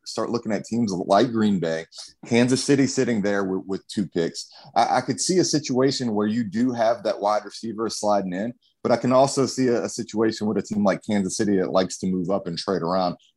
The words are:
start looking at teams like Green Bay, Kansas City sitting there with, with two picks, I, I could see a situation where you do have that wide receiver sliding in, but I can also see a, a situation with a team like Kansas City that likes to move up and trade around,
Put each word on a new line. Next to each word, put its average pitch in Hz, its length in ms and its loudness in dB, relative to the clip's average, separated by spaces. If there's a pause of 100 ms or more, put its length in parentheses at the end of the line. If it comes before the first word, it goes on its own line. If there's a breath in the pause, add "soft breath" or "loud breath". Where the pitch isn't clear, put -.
start - 240 -6
looking 110 220 -4
at 98 140 -4
teams 113 260 -2
like 98 400 2
Green 107 280 2
Bay, 82 280 -4 (400 loud breath)
Kansas 120 360 4
City 139 220 4
sitting 120 380 0
there 101 200 0
with, 95 220 -2
with 92 220 -6
two 98 180 -2
picks, 85 420 -4 (280 loud breath)
I, - 220 2
I 127 40 0
could - 180 -4
see 180 200 0
a 160 40 6
situation 135 680 0
where 104 140 0
you 113 160 0
do 120 300 0
have 117 320 0
that 101 140 -2
wide 104 240 0
receiver 107 460 -6
sliding 101 460 -2
in, 110 180 -4 (300)
but 117 80 2
I 117 60 4
can 127 160 0
also 135 320 4
see 127 240 0
a, 110 160 0
a - 20 -2
situation 110 580 -2
with 107 120 0
a 98 40 0
team 104 220 -2
like 92 160 2 (100)
Kansas 101 280 -2
City 104 180 2
that 90 160 0
likes 92 280 0
to - 60 -6
move 92 240 -2
up 98 180 -2
and 82 100 -6
trade 90 240 -2
around, 87 340 0 (220 soft breath)